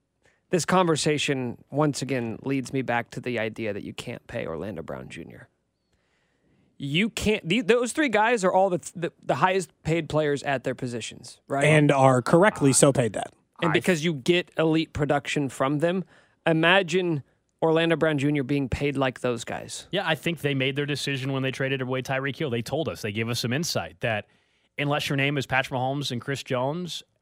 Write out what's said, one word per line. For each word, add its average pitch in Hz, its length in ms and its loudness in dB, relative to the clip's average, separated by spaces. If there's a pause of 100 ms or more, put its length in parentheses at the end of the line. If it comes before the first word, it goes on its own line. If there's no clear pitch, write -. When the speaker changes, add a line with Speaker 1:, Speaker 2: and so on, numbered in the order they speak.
(500)
Speaker 1:
this 175 160 0
conversation, 151 920 0 (120)
once 147 320 0
again, 123 420 -4
leads 135 300 -4
me 135 80 0
back 117 300 -4
to - 80 -12
the 120 200 -4
idea 110 340 -4
that 101 100 -10
you 101 100 -10
can't - 340 -12
pay - 200 -6
Orlando 82 340 -8
Brown 69 280 -12
Junior. 64 400 -18 (1300)
You 160 320 0
can't, - 380 -2
the, 208 140 2
those 233 320 2
three 302 160 2
guys 214 340 2
are 208 80 2
all 190 180 4
the, 180 100 -2 (160)
the, 160 160 -6 (120)
the 156 120 -2
highest 185 340 0 (140)
paid 156 260 0
players 147 340 0
at 135 220 -2
their 131 100 -4
positions, - 720 -10
right? 139 160 -2
Speaker 2:
And 147 280 6
are 131 300 6
correctly 165 520 6
so 143 180 6
paid 117 220 0
that. - 180 -8 (300)
Speaker 1:
And 180 100 0
Speaker 3:
I - 20 0
Speaker 1:
because 175 300 2
you 170 100 0
get 170 440 0
elite 160 340 2
production 143 560 0
from 139 320 0
them, 175 240 0 (420)
imagine 165 800 4 (380)
Orlando 165 340 4
Brown 156 220 2
Junior 143 260 0
being 139 260 -2
paid 143 280 -4
like 131 240 -2
those 117 220 -4
guys. - 480 -12
Speaker 3:
Yeah, 185 160 -4
I 160 80 0
think 170 260 -4
they 143 120 0
made 135 220 0
their 143 100 2
decision 139 460 -4
when 135 120 -2
they 131 80 -2
traded 135 300 -4
away 131 200 -4
Tyreek 135 360 -4
Hill. 156 120 -4
They 117 120 -2
told 135 280 -4
us, - 120 -8
they 107 100 -6
gave 113 180 -4
us 117 100 -4
some 120 140 -4
insight 123 480 -4
that 110 240 -4 (520)
unless 143 320 -2
your 147 60 -2
name 143 220 0
is 131 80 -2
Patrick 131 340 -2
Mahomes 135 320 -4
and 120 100 -4
Chris 139 220 -6
Jones, 147 580 -4 (200)